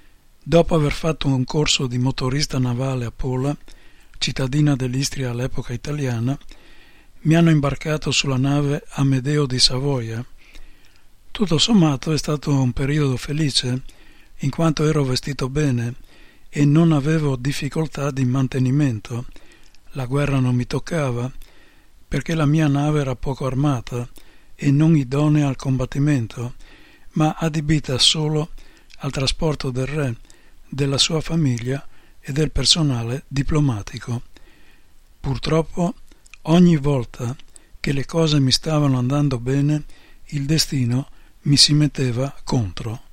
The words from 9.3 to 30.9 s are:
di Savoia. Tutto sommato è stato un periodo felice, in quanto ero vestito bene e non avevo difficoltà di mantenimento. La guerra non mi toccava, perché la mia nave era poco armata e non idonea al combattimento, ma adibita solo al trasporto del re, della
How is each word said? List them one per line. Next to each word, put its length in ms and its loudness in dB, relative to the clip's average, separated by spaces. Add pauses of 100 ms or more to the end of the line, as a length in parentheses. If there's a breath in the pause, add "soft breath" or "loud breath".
di 120 -2
Savoia. 680 -2 (1040 soft breath)
Tutto 280 0
sommato 540 4
è 60 0
stato 340 -2
un 200 2
periodo 440 0
felice, 680 -2 (560 soft breath)
in 120 -2
quanto 380 2
ero 160 2
vestito 440 -4
bene 460 0 (540 soft breath)
e 160 2
non 280 6
avevo 440 2
difficoltà 760 -4
di 140 0
mantenimento. 1000 0 (680 soft breath)
La 140 -6
guerra 340 0
non 140 2
mi 120 0
toccava, 640 -2 (800 soft breath)
perché 260 -2
la 120 2
mia 220 4
nave 320 2
era 140 -2
poco 300 -6
armata 640 -2 (460 soft breath)
e 160 0
non 260 6
idonea 500 2
al 100 -2
combattimento, 1000 -2 (580 soft breath)
ma 240 2
adibita 640 0
solo 520 0 (480 soft breath)
al 120 -6
trasporto 600 -2
del 160 -4
re, 300 -4 (520 soft breath)
della 300 -2